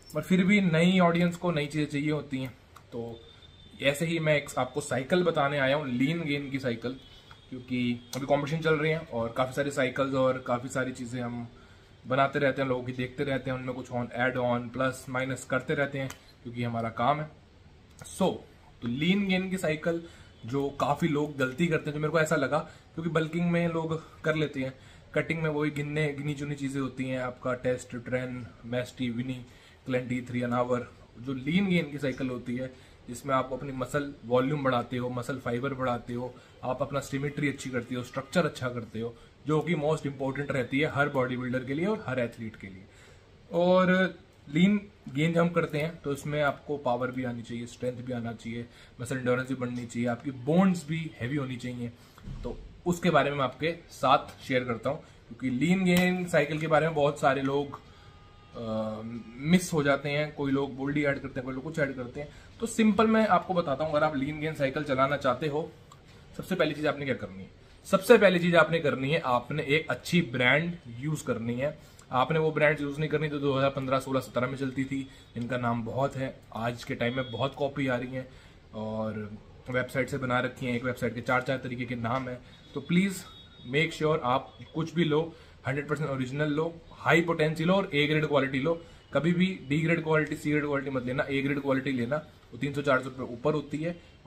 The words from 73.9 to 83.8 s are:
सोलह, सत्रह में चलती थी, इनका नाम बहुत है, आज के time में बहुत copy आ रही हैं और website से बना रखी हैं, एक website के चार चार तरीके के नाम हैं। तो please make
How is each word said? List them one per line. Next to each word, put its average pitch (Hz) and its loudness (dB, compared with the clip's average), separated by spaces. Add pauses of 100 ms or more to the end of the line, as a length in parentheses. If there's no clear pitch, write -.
सोलह, 131 -2
सत्रह 120 -2
में 135 -6
चलती 131 -4
थी, 135 -6 (300)
इनका 120 -2
नाम 120 0
बहुत 123 -2
है, 131 -6 (200)
आज 120 -4
के 131 -6
time 120 -2
में 127 -4
बहुत 120 -2
copy 139 -2
आ 123 0
रही 123 -6
हैं 127 -8 (460)
और 107 -6 (320)
website 127 -2
से 143 -4
बना 123 0
रखी 127 -4
हैं, 120 0
एक 120 -4
website 120 -4
के 120 -6
चार 123 2
चार 131 -2
तरीके 123 -6
के 123 -6
नाम 123 -2
हैं। 127 -10 (340)
तो 143 -6
please 185 2 (480)
make 160 0